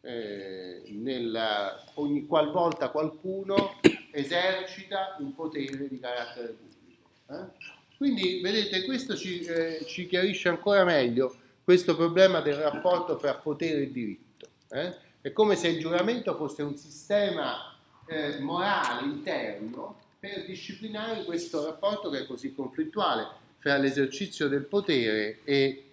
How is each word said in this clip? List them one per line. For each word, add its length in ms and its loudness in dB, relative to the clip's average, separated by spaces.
Eh, 880 -10
nella, 920 -2
ogni 300 -2
qualvolta 640 2
qualcuno 880 0
esercita 1080 -2
un 160 -8
potere 540 -6
di 100 -10
carattere 540 -8
pubblico, 560 -20
eh? 460 -14
Quindi, 440 2
vedete, 440 0
questo 320 -4
ci, 220 -6
eh, 480 -2
ci 180 -8
chiarisce 440 2
ancora 340 4
meglio 520 4
questo 320 6
problema 460 6
del 140 2
rapporto 640 2
fra 180 0
potere 460 -2
e 100 -4
diritto, 560 -8
eh? 360 -6
È 140 -8
come 240 6
se 120 2
il 100 0
giuramento 580 0
fosse 240 -4
un 160 -4
sistema, 1000 -2
eh, 340 -4
morale 680 -2
interno 920 -6
per 260 -10
disciplinare 800 -8
questo 400 -2
rapporto 440 -2
che 100 -4
è 80 -8
così 260 -8
conflittuale 720 -2
fra 200 2
l'esercizio 720 0
del 160 0
potere 800 0
e 500 2